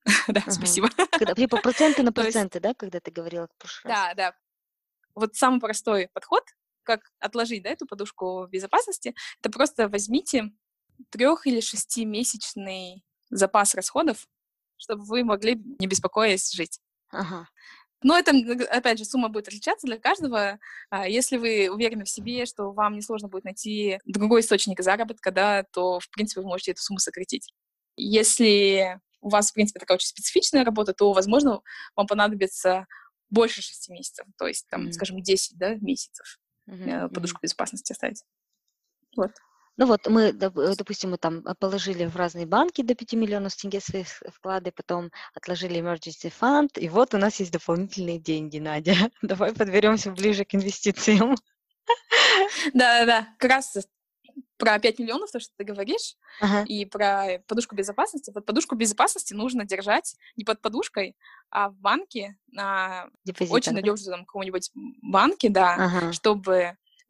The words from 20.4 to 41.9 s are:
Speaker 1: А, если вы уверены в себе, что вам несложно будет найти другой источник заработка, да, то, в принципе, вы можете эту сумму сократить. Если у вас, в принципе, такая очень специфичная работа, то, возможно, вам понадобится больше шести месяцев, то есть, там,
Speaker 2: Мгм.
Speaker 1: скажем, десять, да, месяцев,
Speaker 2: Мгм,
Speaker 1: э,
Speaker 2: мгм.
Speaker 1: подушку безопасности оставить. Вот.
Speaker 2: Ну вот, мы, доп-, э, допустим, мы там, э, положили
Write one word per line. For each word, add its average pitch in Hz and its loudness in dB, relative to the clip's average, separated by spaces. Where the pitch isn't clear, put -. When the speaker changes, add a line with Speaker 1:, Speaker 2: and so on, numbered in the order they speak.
Speaker 1:
А, 196 -4
если 254 0
вы 220 2
уверены 220 -2
в - -8
себе, 240 -6
что 202 -10
вам 208 0
несложно 208 -8
будет 190 -10
найти 202 -4
другой 214 4
источник 202 0
заработка, 208 -2
да, 196 2
то, 180 -2
в - -14
принципе, 214 -6
вы 190 -8
можете 185 -6
эту - -12
сумму 196 -4
сократить. - -4
Если 202 4
у - -10
вас, 208 4
в - -6
принципе, 208 2
такая - 2
очень - -2
специфичная - 2
работа, 214 0
то, 202 6
возможно, 214 4
вам 202 0
понадобится 196 0
больше 220 2
шести - -14
месяцев, - -14
то - -4
есть, - -6
там, - -6
Speaker 2:
Мгм. 170 -8
Speaker 1:
скажем, 185 -8
десять, 190 0
да, 190 -2
месяцев, - -8
Speaker 2:
Мгм, 185 -16
Speaker 1:
э, 175 -4
Speaker 2:
мгм. - -
Speaker 1:
подушку 175 -8
безопасности - -6
оставить. - -8
Вот. 196 -2
Speaker 2:
Ну 262 6
вот, 226 4
мы, 220 6
доп-, 190 -4
э, 170 2
допустим, 196 -8
мы 180 -4
там, 165 -2
э, 185 -6
положили 190 -4